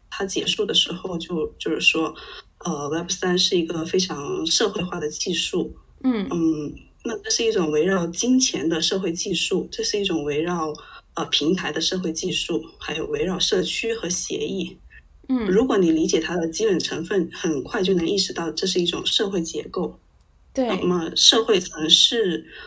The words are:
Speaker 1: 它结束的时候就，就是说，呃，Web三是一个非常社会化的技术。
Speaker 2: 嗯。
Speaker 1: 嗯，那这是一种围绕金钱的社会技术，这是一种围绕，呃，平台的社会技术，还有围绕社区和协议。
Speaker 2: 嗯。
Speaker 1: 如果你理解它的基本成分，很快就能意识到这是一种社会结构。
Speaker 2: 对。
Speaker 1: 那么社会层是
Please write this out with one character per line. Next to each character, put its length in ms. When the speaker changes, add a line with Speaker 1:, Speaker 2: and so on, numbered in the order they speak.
Speaker 1:
它 160
结 220
束 180
的 80
时 200
候 260
就， 400
就 120
是 100
说， 340
呃 320
，Web 200
三 260
是 200
一 80
个 200
非 140
常 480
社 240
会 120
化 180
的 80
技 260
术。 400
Speaker 2:
嗯。 260
Speaker 1:
嗯， 440
那 140
这 120
是 140
一 60
种 220
围 120
绕 220
金 320
钱 300
的 120
社 200
会 120
技 220
术， 380
这 100
是 160
一 60
种 180
围 180
绕， 320
呃， 120
平 280
台 180
的 80
社 180
会 140
技 180
术， 340
还 160
有 120
围 180
绕 140
社 240
区 320
和 140
协 280
议。 320
Speaker 2:
嗯。 180
Speaker 1:
如 200
果 120
你 120
理 160
解 140
它 160
的 120
基 180
本 120
成 260
分， 280
很 320
快 180
就 120
能 120
意 100
识 160
到 180
这 160
是 140
一 60
种 180
社 240
会 140
结 220
构。 340
Speaker 2:
对。 160
Speaker 1:
那 80
么 380
社 300
会 160
层 300
是 560